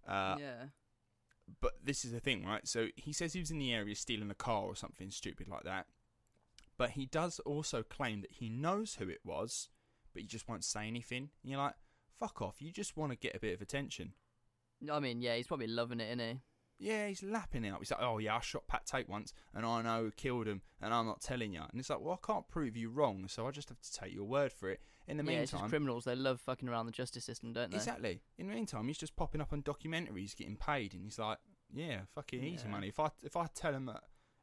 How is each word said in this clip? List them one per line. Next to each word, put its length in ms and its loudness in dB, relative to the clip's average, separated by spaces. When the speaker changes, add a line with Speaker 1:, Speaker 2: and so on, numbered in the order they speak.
Speaker 1:
Uh, 320 2
Speaker 2:
Yeah. 260 -8
Speaker 1:
but 140 2
this 220 0
is 80 -4
the 80 -2
thing, 240 4
right? 200 0
So 300 4
he 160 -6
says 220 0
he 80 0
was 100 0
in 80 0
the 140 4
area 220 2
stealing 360 0
a 40 -4
car 280 2
or 120 -2
something 360 -8
stupid 380 -6
like 140 -6
that. 240 -2
But 160 2
he 140 -2
does 360 2
also 420 0
claim 380 0
that 100 -8
he 180 -4
knows 460 2
who 120 -2
it 160 -6
was, 460 -2
but 120 -8
he 40 -10
just 200 -8
won't 180 -2
say 220 0
anything. 420 -2
And 80 -4
you're 80 0
like, 160 4
"Fuck 240 -4
off. 220 -4
You 80 -8
just 260 -4
wanna 180 2
get 200 -2
a 40 -4
bit 140 2
of 80 -4
attention." 540 -4
Speaker 2:
I 80 4
mean, 220 0
yeah, 140 4
he's 120 2
probably 200 0
loving 320 2
it, 80 0
isn't 120 0
he? 220 0
Speaker 1:
Yeah, 280 0
he's 140 -4
lapping 420 0
it 60 0
up. 100 -4
He's 120 -2
like, 100 2
"Oh, 160 4
yeah, 200 4
I 20 4
shot 280 -4
Pat 200 0
Tate 200 0
once, 260 -6
and 140 0
I 160 4
know 220 4
who 60 0
killed 360 2
him, 160 0
and 140 2
I'm 100 6
not 160 -2
telling 320 0
you." 80 -4
And 180 -6
it's 120 -2
like, 100 0
"Well, 200 0
I 40 -14
can't 220 2
prove 280 0
you 140 0
wrong, 380 4
so 200 -2
I 40 -2
just 180 -8
have 100 -12
to 140 -10
take 180 -6
your 140 -2
word 260 6
for 200 -4
it." 100 -2
In 100 0
the 60 2
Speaker 2:
Yeah, 180 4
it's 100 2
just 100 0
Speaker 1:
meantime 80 0
Speaker 2:
criminals. 360 4
They 100 4
love 260 4
fucking 260 -2
around 200 2
the 40 -4
justice 320 -4
system, 300 -6
don't 160 2
they? 80 0
Speaker 1:
Exactly. 460 0
In 80 -4
the 80 -2
meantime, 320 0
he's 100 -2
just 180 -6
popping 260 0
up 120 0
on 80 0
documentaries, 760 -2
getting 220 -6
paid, 380 0
and 80 -8
he's 160 -10
like, 180 0
"Yeah, 340 -4
fucking 280 -4
easy 220 -4
Speaker 2:
Yeah. 60 -2
Speaker 1:
money. 160 -2
If 120 -6
I, 120 4
if 160 -6
I 100 2
tell 280 0
him 100 -2
that, 240 -8